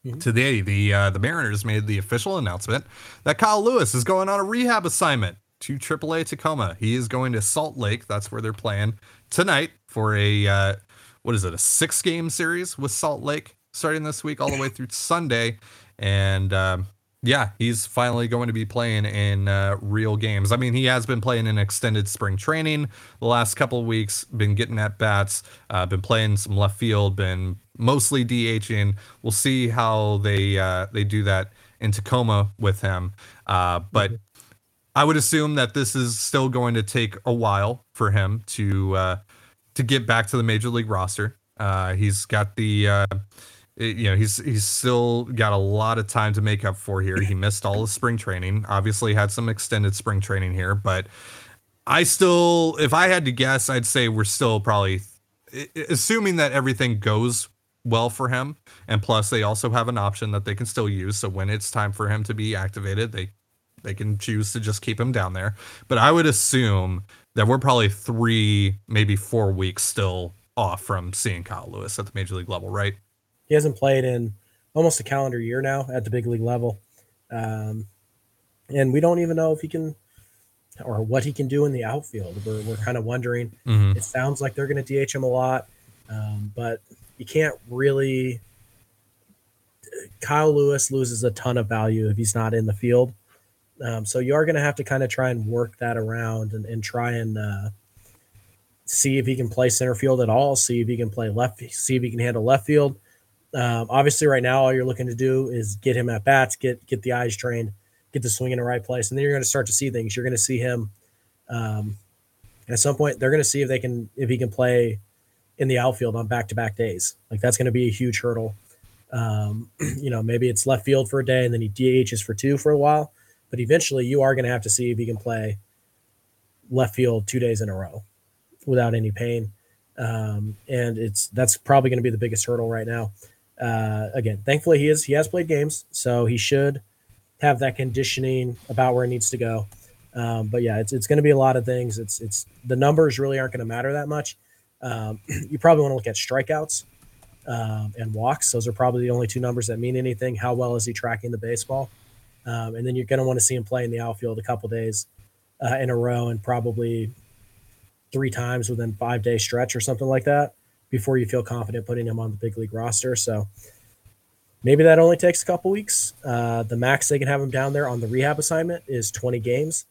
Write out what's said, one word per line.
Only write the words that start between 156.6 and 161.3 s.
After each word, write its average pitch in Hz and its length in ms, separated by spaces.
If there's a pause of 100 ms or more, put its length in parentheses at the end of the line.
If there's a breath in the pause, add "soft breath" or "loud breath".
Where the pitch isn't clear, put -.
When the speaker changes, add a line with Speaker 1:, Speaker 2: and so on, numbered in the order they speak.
Speaker 1:
three 135 160
times 120 400
within 113 240
five 120 300
day 113 160
stretch 120 360
or 120 40
something 131 280
like 131 180
that, 147 280 (360)
before 131 280
you 120 80
feel 120 180